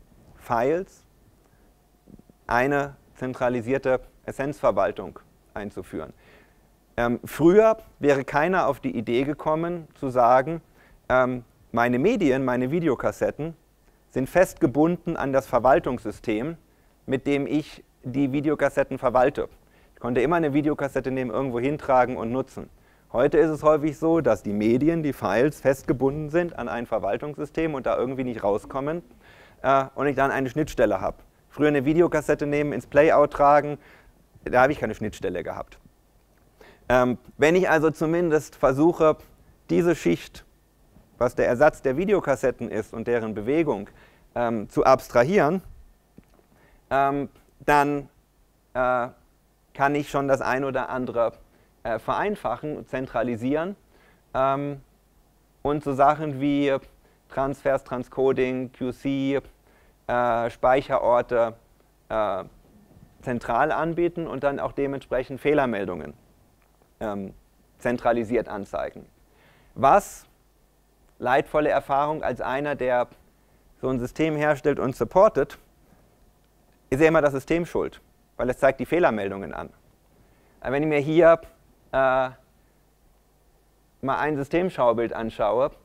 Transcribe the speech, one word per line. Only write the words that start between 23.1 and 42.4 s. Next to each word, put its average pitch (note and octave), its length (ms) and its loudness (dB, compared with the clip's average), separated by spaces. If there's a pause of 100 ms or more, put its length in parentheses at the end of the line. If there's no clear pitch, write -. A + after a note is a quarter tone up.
Heute C#3 240 2
ist D#3+ 140 4
es D3 140 -4
häufig D3+ 340 2
so, E3 220 2
dass A#2 240 2
die G#2+ 80 -4
Medien, B2+ 500 2
die C#3+ 100 -2
Files A#2 480 0
festgebunden C#3 720 -2
sind E3+ 260 -2
an C3 120 -8
ein A#2+ 180 -6
Verwaltungssystem D3 880 -4
und C3 100 -6
da A2 120 0
irgendwie B2+ 260 -4
nicht A#2+ 220 -6
rauskommen, C#3 580 -4 (600)
äh, C3+ 240 2 (100)
und C3+ 100 -2
ich C#3+ 80 0
dann C3+ 160 2
eine B2+ 180 -2
Schnittstelle A#2 520 0
habe. F#2 160 -6 (340)
Früher D3 160 0
eine D3 180 2
Videokassette D3+ 600 2
nehmen, D3 260 -2
ins A2 140 -8
Playout D3 460 4
tragen, D3 440 4 (680)
da B2 180 4
habe C#3 80 4
ich D3 80 -4
keine A2 160 -4
Schnittstelle F#2+ 480 -8
gehabt. - 380 -12 (1080)
Ähm, B2 300 2 (200)
wenn D#3 180 4
ich F3+ 120 2
also D#3 220 4
zumindest D#3+ 640 -2
versuche, D3+ 640 4 (520)
diese E3+ 280 2
Schicht, - 480 -4 (720)
was A#2+ 160 0
der B2 140 0
Ersatz B2 340 2
der C3 140 0
Videokassetten C#3+ 760 -2